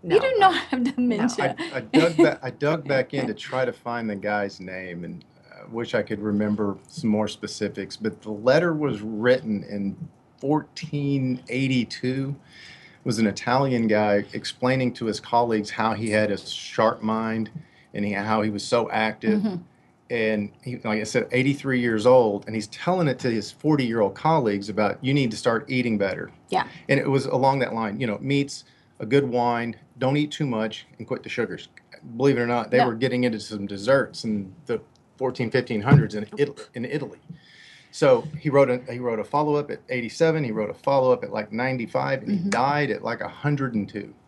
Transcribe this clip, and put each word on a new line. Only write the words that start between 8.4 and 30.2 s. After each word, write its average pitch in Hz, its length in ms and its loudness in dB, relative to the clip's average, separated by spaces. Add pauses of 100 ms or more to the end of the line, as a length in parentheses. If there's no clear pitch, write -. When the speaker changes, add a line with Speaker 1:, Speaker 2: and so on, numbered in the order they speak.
Speaker 3:
was 135 280 -2
written 110 600 0
in 98 340 -6 (440)
fourteen 143 1080 -2
eighty-two. 131 840 -2
It - 720 -18
was 110 120 -2
an 110 80 4
Italian 123 600 2
guy 104 460 4
explaining 127 640 -2
to 117 120 -8
his 104 140 -2
colleagues 117 500 0
how 113 240 0
he 107 160 -4
had 107 200 2
a 98 60 -2
sharp - 680 -2
mind 110 480 -2 (440)
and 104 100 -4
he, 104 80 -2
how 107 300 0
he 107 80 0
was 104 140 -6
so 120 260 0
active. 107 500 0
Speaker 1:
Mm-hmm. 202 220 -4 (480)
Speaker 3:
And 110 400 0 (120)
he, 123 160 -8
like 110 220 -2
I 107 40 -4
said, 113 260 -2
eighty-three 131 500 0
years 113 260 0
old, 113 400 6
and 107 80 -8
he's 107 140 -4
telling 175 380 0
it 127 140 0
to 127 100 0
his 110 220 -4
forty-year-old 117 600 2
colleagues 110 560 0
about, 101 340 0
"You 135 100 2
need 131 160 2
to 107 60 -8
start 113 320 0
eating 123 300 0
better." 90 320 -2 (180)
Speaker 1:
Yeah. - 180 0 (220)
Speaker 3:
And 139 100 4
it - 100 0
was 135 180 2
along 135 340 2
that 123 140 0
line, 113 260 -4
you 127 80 -2
know, 104 120 -4
meats, 139 440 -2 (340)
a 110 80 -8
good 135 220 4
wine, 120 480 0 (220)
don't 131 180 2
eat 147 160 0